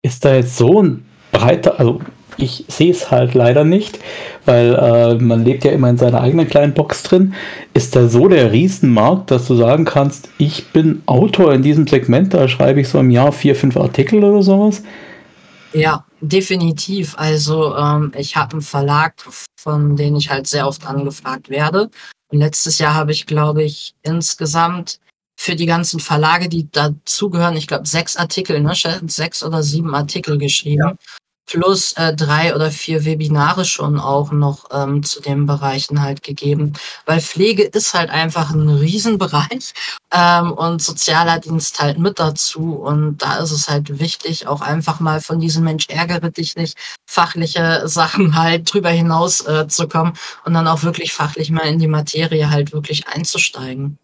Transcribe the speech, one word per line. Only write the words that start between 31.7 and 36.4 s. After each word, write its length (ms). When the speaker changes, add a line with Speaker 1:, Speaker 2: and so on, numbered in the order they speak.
Speaker 2:
äh, 200
drei 400
oder 160
vier 360
Webinare 580
schon 340
auch 340
noch, 380
ähm, 320
zu 200
den 240
Bereichen 560
halt 200
gegeben. 520